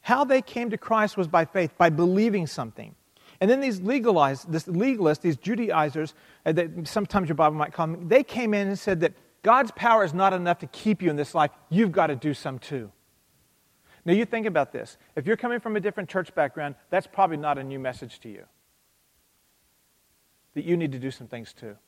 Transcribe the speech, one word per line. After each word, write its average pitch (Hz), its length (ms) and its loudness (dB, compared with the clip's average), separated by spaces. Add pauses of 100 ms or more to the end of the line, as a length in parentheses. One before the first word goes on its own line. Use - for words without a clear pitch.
How 269 220 2
they 262 180 2
came 240 260 -6
to 214 80 -4
Christ 214 400 0
was 175 120 -2
by 165 180 4
faith, 175 320 -4
by 175 100 8
believing 180 580 2
something. 110 480 -10 (460)
And 196 100 4
then 269 100 6
these 240 200 -2
legalized, 180 720 2
this 160 160 -4
legalist, 190 540 0
these 160 160 0
Judaizers, 165 720 -2 (320)
uh, 165 80 0
that 165 340 -2
sometimes 196 400 -2
your 151 100 -2
Bible 151 200 4
might 151 160 -4
call 165 140 -4
them, 170 200 -8
they 247 160 6
came 226 300 -4
in 202 160 0
and 196 100 -4
said 185 220 -2
that 165 140 0 (280)
God's 262 280 4
power 220 340 4
is 151 80 -4
not 190 220 2
enough 175 240 0
to 156 80 -14
keep - 340 -2
you 180 80 0
in 151 80 0
this 143 180 -4
life. 151 160 2 (200)
You've 190 200 4
got 160 180 2
to 143 80 -2
do 147 180 -4
some 131 240 -8
too. 120 340 -10 (1120)
Now, 170 80 2
you 214 140 4
think 226 200 -4
about 160 260 0
this. - 260 -12 (180)
If 135 100 -6
you're 226 120 0
coming 240 200 -4
from 214 160 -6
a 208 60 0
different 196 300 -6
church 185 240 -6
background, 147 400 -4 (160)
that's 185 160 0
probably 170 320 0
not 147 180 -2
a 135 80 -8
new 135 140 -10
message 127 420 -10
to 120 80 -18
you. 98 160 -18 (2000)
That 151 140 -8
you 170 100 2
need 156 160 -2
to 131 60 -8
do 131 120 -6
some 117 180 -16
things 117 260 -14
too. 104 220 -18 (120)